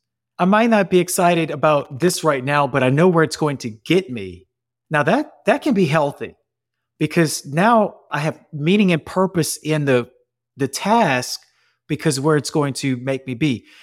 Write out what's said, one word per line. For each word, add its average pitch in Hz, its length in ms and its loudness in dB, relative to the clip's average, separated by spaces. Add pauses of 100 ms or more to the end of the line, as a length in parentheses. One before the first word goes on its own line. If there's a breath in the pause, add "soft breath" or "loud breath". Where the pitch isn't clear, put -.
(400)
I 175 60 0
might 214 240 4
not 202 200 2
be 185 100 4
excited 175 520 0
about 143 480 -2
this 170 240 -2
right 143 200 0
now, 143 220 0
but 131 160 -2
I 127 80 2
know 156 200 4
where 165 160 4
it's - 120 -4
going 147 200 -2
to 120 120 -10
get 165 400 -2
me." 95 380 -12 (420)
Now 147 140 0
that, 240 420 -2
that 277 160 0
can 285 120 0
be 190 120 2
healthy 143 500 -2 (600)
because 160 480 -2
now 202 520 2 (120)
I 147 100 -6
have 151 200 -4 (140)
meaning 180 400 2
and 151 120 -2
purpose 185 520 -2
in 151 280 -2
the, 123 240 2 (460)
the 135 120 -4
task 180 720 -2 (460)
because 147 320 -2
where 151 180 2
it's - 120 -4
going 143 240 -2
to 131 240 -4
make 131 300 -6
me 127 60 -6
be. 120 320 -4 (160 soft breath)